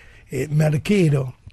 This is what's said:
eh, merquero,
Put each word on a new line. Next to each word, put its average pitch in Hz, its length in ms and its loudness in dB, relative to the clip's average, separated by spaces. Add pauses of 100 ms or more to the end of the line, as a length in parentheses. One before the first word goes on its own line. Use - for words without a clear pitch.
(300)
eh, 135 200 -6
merquero, 151 840 0 (180)